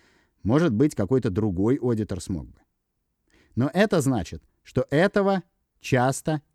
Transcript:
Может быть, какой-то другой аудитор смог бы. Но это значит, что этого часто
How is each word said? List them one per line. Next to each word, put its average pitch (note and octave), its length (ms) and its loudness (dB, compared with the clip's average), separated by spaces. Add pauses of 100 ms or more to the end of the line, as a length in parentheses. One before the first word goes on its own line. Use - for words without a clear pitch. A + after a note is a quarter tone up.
(420)
Может C#3 300 2
быть, C#3 220 2
какой-то A#2 360 0
другой G#2 460 0
аудитор G#2+ 440 -4
смог D2+ 260 -8
бы. - 120 -20 (960)
Но C3 200 0
это G3 260 2
значит, A#2 420 -4 (200)
что - 280 -4
этого G3 520 2 (380)
часто C3+ 600 0 (140)